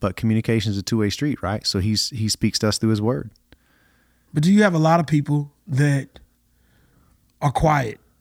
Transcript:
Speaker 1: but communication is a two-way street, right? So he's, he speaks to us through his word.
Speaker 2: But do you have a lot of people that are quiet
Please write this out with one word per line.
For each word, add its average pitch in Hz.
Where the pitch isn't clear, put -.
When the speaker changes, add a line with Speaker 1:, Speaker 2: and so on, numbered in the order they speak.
Speaker 1:
but 95
communication 110
is 98
a 98
two-way 107
street, 143
right? 101
So -
he's, 101
he 107
speaks -
to 110
us 101
through 113
his 107
word. 123
Speaker 2:
But 151
do 180
you 208
have 190
a 160
lot 160
of 147
people 147
that 143
are 143
quiet 143